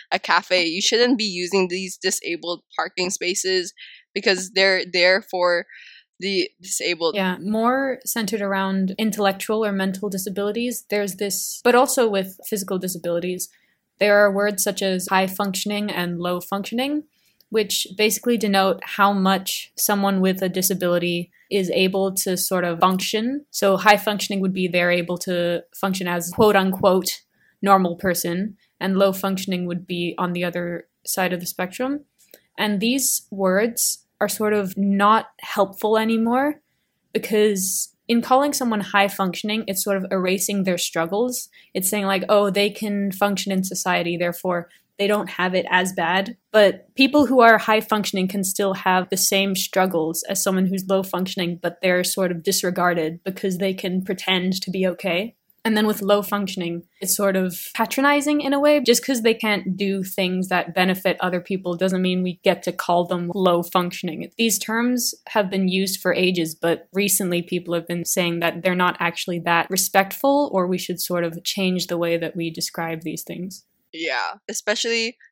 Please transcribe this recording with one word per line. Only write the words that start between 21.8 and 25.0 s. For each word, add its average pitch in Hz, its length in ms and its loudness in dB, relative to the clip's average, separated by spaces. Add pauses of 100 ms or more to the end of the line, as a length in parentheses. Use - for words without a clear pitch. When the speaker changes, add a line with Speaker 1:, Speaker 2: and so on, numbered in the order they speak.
Speaker 2:
to 190 200 -2
sort 185 280 0
of 170 160 -2
function. 214 720 0
So 196 260 2
high 208 200 6
functioning 202 420 -2
would 190 140 0
be 185 140 0
they're 175 220 2
able 175 300 0